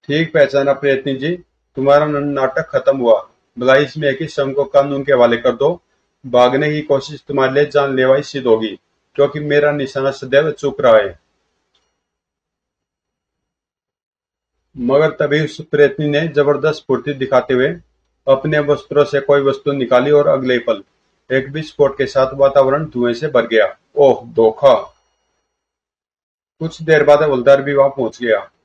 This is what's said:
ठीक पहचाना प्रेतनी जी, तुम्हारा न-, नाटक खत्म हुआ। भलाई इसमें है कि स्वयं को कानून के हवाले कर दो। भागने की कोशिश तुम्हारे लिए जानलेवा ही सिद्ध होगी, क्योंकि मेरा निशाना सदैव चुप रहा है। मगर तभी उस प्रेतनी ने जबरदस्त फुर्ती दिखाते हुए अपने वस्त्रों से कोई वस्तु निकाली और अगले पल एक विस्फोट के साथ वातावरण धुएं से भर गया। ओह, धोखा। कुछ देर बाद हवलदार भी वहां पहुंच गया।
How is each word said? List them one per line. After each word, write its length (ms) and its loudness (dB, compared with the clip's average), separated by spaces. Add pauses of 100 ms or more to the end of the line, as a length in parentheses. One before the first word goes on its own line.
ठीक 240 -2
पहचाना 400 2
प्रेतनी 420 -2
जी, 160 -6 (460)
तुम्हारा 280 4
न-, 180 -4
नाटक 460 -4
खत्म 280 0
हुआ। 320 2 (280)
भलाई 260 2
इसमें 240 -6
है 60 0
कि 140 -8
स्वयं 260 -6
को 100 -2
कानून 400 0
के 80 -2
हवाले 260 4
कर 140 -2
दो। 300 -4 (440)
भागने 440 2
की 120 -4
कोशिश 460 -6
तुम्हारे 260 -2
लिए 120 2
जानलेवा 500 0
ही 80 -4
सिद्ध 240 -8
होगी, 320 0 (360)
क्योंकि 240 -2
मेरा 320 0
निशाना 400 -4
सदैव 400 0
चुप 300 -6
रहा 160 4
है। 220 -2 (3500)
मगर 320 2
तभी 360 -2
उस 160 -12
प्रेतनी 460 0
ने 200 -2
जबरदस्त 600 -2
फुर्ती 260 -4
दिखाते 400 -2
हुए 140 0 (600)
अपने 320 0
वस्त्रों 460 0
से 140 -4
कोई 220 2
वस्तु 300 -2
निकाली 400 0
और 160 4
अगले 320 0
पल 240 -6 (480)
एक 180 -2
विस्फोट 480 -2
के 80 0
साथ 280 0
वातावरण 520 2
धुएं 280 -2
से 140 -6
भर 200 0
गया। 300 0 (180)
ओह, 300 2
धोखा। 480 2 (1900)
कुछ 200 -10
देर 220 2
बाद 200 4
हवलदार 380 2
भी 120 -6
वहां 160 2
पहुंच 320 -6
गया। 300 -2 (140)